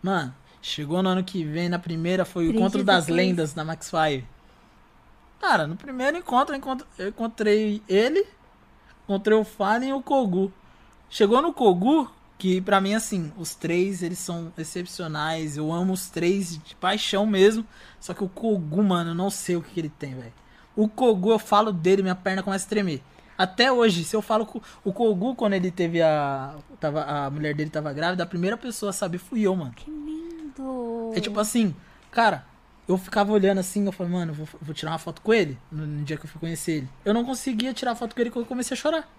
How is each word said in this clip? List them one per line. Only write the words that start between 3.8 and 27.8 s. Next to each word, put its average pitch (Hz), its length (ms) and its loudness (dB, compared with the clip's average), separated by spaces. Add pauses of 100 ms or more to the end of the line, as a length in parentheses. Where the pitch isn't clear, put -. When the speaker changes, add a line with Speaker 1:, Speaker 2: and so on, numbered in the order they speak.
Speaker 1:
Five. 151 360 0 (1120)
Cara, 220 260 2
no 160 100 -6
primeiro 269 420 -4
encontro, 285 360 0
eu 277 40 -6
encontro-, 269 300 -8 (100)
eu 190 120 -6
encontrei 214 800 0
ele, 254 380 4 (800)
encontrei 202 320 2
o 214 60 4
Fallen 220 460 0
e 269 40 -2
o 277 80 -4
Kogu. 196 500 2 (580)
Chegou 226 320 4
no 330 100 2
Kogu, 233 600 4 (260)
que 185 240 0
pra 196 180 4
mim, 190 140 0
assim, 185 440 -2
os 165 180 -10
três, 180 480 -2
eles 180 160 -6
são 170 380 -8
excepcionais. 160 1000 -6
Eu 156 140 -2
amo 180 220 0
os 185 160 -6
três 175 480 0
de - 180 -18
paixão 202 500 0
mesmo. 220 400 6 (340)
Só - 140 -10
que 208 100 -6
o 185 60 -4
Kogu, 190 540 0
mano, 170 280 2
eu 165 40 -4
não 185 140 0
sei 185 260 -2
o 170 60 -2
que - 100 -16
que - 80 -6
ele 156 100 -4
tem, 139 260 -12
velho. 120 180 -14 (420)
O 214 120 4
Kogu, 220 440 4
eu 220 80 4
falo 214 320 4
dele, 185 320 4
minha 185 120 0
perna 190 280 -2
começa 190 220 -2
a - 40 -20
tremer. 185 320 -2 (360)
Até 208 340 4
hoje, 220 320 4
se 156 120 -4
eu 214 60 0
falo 220 240 0
com 220 160 -12 (220)
o 190 100 -2
Kogu, 220 420 2
quando 214 180 2
ele 185 180 0
teve 170 320 0
a, 143 520 2 (240)
tava, 151 240 -2
a 143 280 -4
mulher 151 240 -2
dele 151 160 -4
tava 151 200 -4